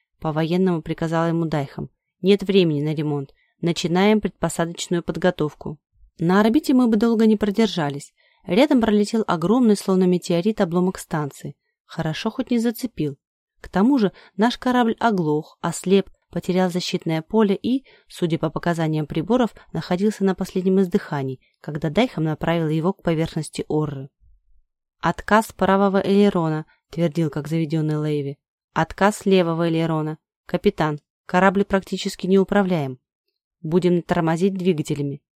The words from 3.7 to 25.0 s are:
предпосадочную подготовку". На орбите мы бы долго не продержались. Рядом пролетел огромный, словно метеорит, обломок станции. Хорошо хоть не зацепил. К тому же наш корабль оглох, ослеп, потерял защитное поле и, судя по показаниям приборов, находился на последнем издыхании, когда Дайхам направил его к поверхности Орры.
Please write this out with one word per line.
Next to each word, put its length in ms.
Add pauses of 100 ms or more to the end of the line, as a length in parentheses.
предпосадочную 840
подготовку". 760 (420)
На 200
орбите 320
мы 120
бы 120
долго 260
не 140
продержались. 720 (320)
Рядом 380
пролетел 440
огромный, 480
словно 300
метеорит, 560
обломок 380
станции. 580 (300)
Хорошо 440
хоть 200
не 80
зацепил. 580 (460)
К 80
тому 260
же 160 (240)
наш 220
корабль 420
оглох, 640
ослеп, 480 (200)
потерял 400
защитное 520
поле 320
и, 300 (220)
судя 320
по 120
показаниям 560
приборов, 480 (180)
находился 500
на 120
последнем 460
издыхании, 600 (220)
когда 260
Дайхам 360
направил 440
его 240
к 100
поверхности 640
Орры. 420 (880)